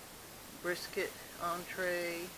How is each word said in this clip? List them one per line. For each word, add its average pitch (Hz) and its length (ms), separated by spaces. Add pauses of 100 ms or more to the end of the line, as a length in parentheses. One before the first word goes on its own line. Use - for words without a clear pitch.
(600)
brisket 175 500 (320)
entree, 175 960